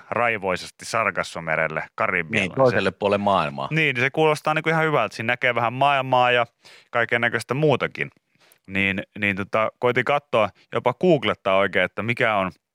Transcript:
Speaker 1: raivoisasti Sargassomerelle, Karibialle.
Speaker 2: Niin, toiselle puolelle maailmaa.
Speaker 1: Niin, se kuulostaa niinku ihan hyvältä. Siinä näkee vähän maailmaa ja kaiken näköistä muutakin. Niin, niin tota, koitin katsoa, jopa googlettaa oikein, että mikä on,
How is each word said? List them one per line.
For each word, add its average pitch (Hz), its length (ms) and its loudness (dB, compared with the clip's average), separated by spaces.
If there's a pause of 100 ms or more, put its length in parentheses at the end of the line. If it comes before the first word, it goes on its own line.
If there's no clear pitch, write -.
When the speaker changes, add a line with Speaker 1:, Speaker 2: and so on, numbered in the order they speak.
(100)
Speaker 1:
raivoisasti 98 720 -4
Sargassomerelle, 82 1000 -2 (100)
Karibialle. 98 540 -2
Speaker 2:
Niin, 82 80 -12
toiselle 104 340 2
puolelle 101 340 0
maailmaa. 76 460 0
Speaker 1:
Niin, 147 260 0
se 127 140 0
kuulostaa 156 440 0
niinku 156 140 -2
ihan 160 160 2
hyvältä. 135 320 0
Siinä 117 160 -2
näkee 123 220 0
vähän 120 180 0
maailmaa 131 580 2
ja 120 160 2 (440)
kaiken 117 300 0
näköistä 117 340 -2
muutakin. 110 560 0 (560)
Niin, 98 360 0 (160)
niin 101 180 0
tota, 110 420 -2
koitin 123 260 2
katsoa, 127 440 0 (240)
jopa 117 220 -2
googlettaa 104 600 2
oikein, 95 280 2
että 95 180 -4
mikä 113 340 -2
on, 95 140 0 (240)